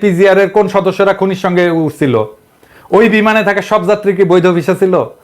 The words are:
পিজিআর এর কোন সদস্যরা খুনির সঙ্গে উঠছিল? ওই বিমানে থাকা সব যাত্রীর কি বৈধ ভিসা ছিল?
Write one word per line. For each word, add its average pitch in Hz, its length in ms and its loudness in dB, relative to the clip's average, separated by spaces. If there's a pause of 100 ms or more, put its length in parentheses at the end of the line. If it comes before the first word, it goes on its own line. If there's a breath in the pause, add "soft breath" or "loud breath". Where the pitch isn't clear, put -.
পিজিআর 190 360 2
এর 196 120 2
কোন 208 180 0
সদস্যরা 196 460 0
খুনির 196 220 -2
সঙ্গে 180 340 -2
উঠছিল? 151 540 -2 (680 soft breath)
ওই 214 180 4
বিমানে 214 340 0
থাকা 196 180 -2
সব 196 260 -2
যাত্রীর 202 280 -2
কি 190 80 0
বৈধ 180 240 2
ভিসা 175 280 0
ছিল? 180 300 0 (180 soft breath)